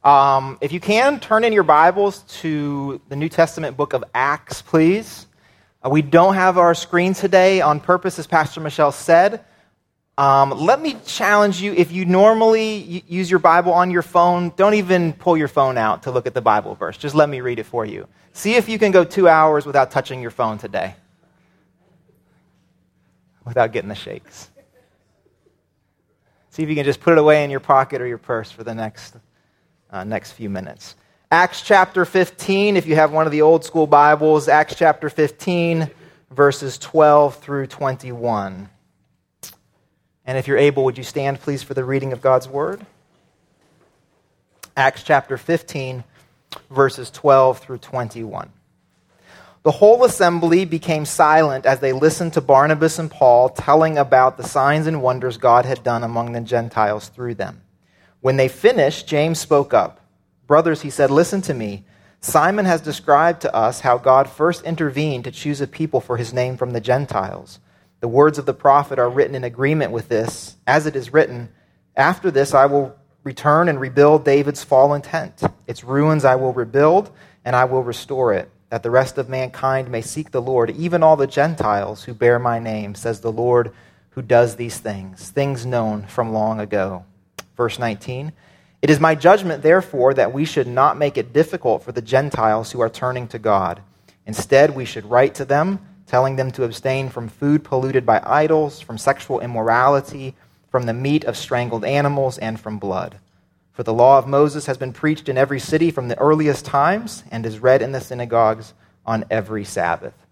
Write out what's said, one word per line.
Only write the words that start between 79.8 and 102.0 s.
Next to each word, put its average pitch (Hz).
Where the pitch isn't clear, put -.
may 113
seek -
the 127
Lord, 120
even 165
all 160
the 139
Gentiles 107
who 120
bear 120
my 120
name,' 107
says 110
the 117
Lord 120
who 127
does 117
these 117
things, 95
things 139
known 110
from 113
long 107
ago." 98
Verse 117
nineteen, 123
"It 143
is 147
my 160
judgment, 165
therefore, 151
that 117
we 143
should 143
not 127
make 143
it 120
difficult 147
for 120
the -
Gentiles 110
who 123
are 113
turning 127
to 120
God. 98
Instead, 139
we 131
should 107
write 127
to 139
them, 165
telling 131
them 131
to 123
abstain 131
from 117
food 147
polluted 131
by 113
idols, 151
from 110
sexual -
immorality, 127
from 123
the 113
meat 139
of 113
strangled 120
animals, 139